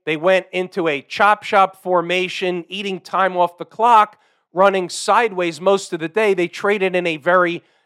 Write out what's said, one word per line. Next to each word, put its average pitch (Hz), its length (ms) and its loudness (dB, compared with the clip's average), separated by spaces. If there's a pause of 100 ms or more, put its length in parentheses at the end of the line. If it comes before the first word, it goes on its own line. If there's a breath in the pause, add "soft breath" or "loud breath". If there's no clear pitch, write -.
They 156 100 -2
went 180 340 2
into 180 380 -4
a 143 140 -2
chop 208 400 2
shop 190 400 0
formation, 180 880 -2
eating 190 320 -8
time 185 360 -2
off 175 220 0
the 165 80 -12
clock, 220 520 2 (320)
running 185 380 2
sideways 185 720 -2
most 196 320 0
of 170 80 -8
the 160 80 -6
day. 214 240 0
They 180 160 -2
traded 190 480 -2
in 175 100 -2
a 160 120 -4
very 175 440 0 (240)